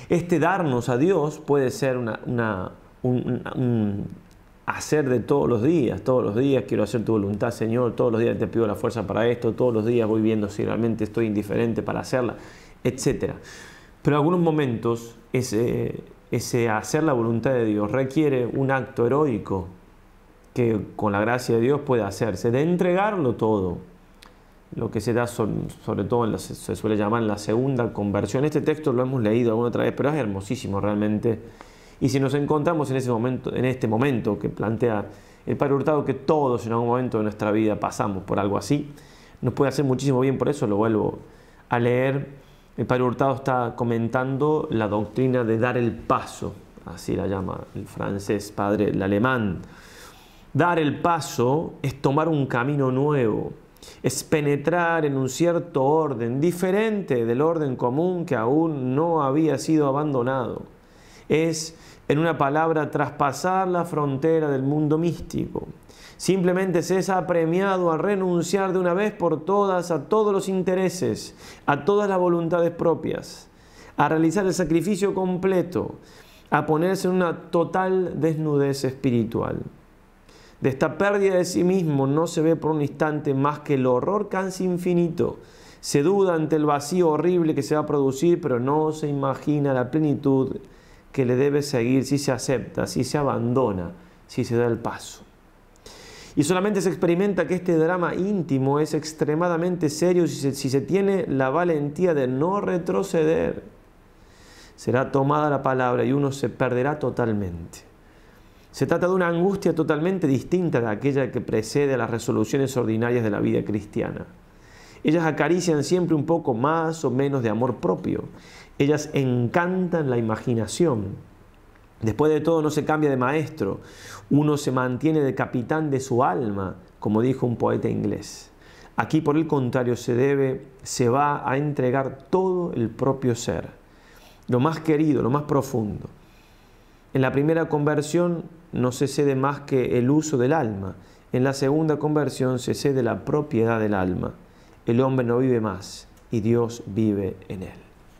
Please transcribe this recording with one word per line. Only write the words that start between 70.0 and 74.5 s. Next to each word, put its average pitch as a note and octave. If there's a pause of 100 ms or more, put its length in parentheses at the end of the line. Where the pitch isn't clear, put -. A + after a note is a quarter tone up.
todos G#3+
los G3
intereses, F3+ (300)
a C#3+
todas G3+
las F#3+
voluntades E3+
propias, - (480)
a D3
realizar D#3+
el F#3